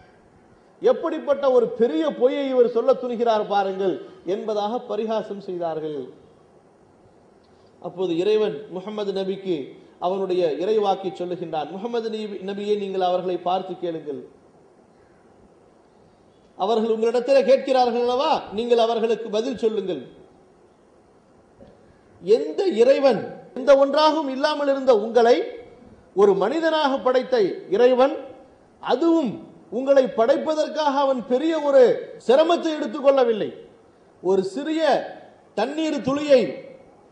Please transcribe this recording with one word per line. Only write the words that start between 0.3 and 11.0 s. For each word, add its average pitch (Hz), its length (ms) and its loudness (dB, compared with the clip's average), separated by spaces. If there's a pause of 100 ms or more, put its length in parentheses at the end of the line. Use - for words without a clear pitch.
எப்படிப்பட்ட 277 680 0
ஒரு 240 160 4
பெரிய 294 460 0
பொய்யை 277 360 0
இவர் 254 200 4
சொல்ல 247 240 2
துணிகிறார் 226 540 -2
பாருங்கள்" 190 540 -2 (240)
என்பதாக 214 540 -4
பரிகாசம் 214 600 -6
செய்தார்கள். 160 840 -8 (1500)
அப்போது 170 360 -6
இறைவன் 214 520 0
முஹம்மது 202 440 -8
நபிக்கு 190 640 -6 (220)
அவனுடைய 180 600 -2
இறைவாக்கை 190 520 0